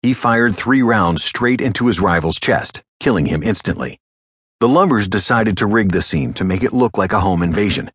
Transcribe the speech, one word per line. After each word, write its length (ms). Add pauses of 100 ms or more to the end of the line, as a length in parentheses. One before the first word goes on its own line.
He 140
fired 420
three 240
rounds 420
straight 380
into 260
his 140
rival's 400
chest, 420 (160)
killing 280
him 160
instantly. 580 (600)
The 80
lovers 380
decided 520
to 80
rig 260
the 80
scene 320
to 120
make 180
it 100
look 240
like 160
a 80
home 220
invasion. 520